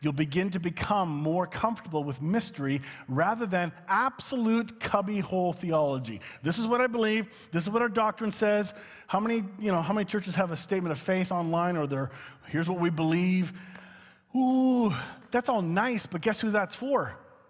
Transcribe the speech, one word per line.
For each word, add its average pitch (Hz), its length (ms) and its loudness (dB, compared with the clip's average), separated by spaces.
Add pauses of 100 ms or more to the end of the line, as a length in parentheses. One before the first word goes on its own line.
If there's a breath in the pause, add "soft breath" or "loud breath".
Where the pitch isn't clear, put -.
You'll 151 120 0
begin 156 380 0
to 185 80 -2
become 190 500 0
more 156 380 0
comfortable 175 560 -2
with 135 180 -4
mystery 143 600 0 (260 loud breath)
rather 190 380 0
than 175 260 0 (160)
absolute 233 920 0
cubbyhole 190 720 0
theology. 139 680 0 (220 loud breath)
This 170 160 0
is 226 80 0
what 240 140 2
I 254 60 4
believe. 220 640 0
This 165 120 0
is 180 60 -2
what 226 120 2
our 240 80 2
doctrine 214 420 0
says. 208 420 2 (340 loud breath)
How 185 120 2
many, 226 240 0 (160)
you 208 120 0
know, 175 100 2
how 165 120 0
many 208 120 0
churches 190 300 -4
have 180 160 2
a 156 60 -4
statement 185 340 -2
of 139 80 -4
faith 185 320 0
online 170 460 0
or 151 100 0
they're, 135 240 -2 (360 loud breath)
"Here's 165 220 0
what 180 100 0
we 170 100 4
believe"? 170 640 2 (840 loud breath)
Ooh, 254 580 4 (380 loud breath)
that's 240 180 0
all 226 120 2
nice, 202 440 0
but 170 160 -6
guess 214 200 0
who 220 100 0
that's 202 240 0
for? 240 420 0 (320)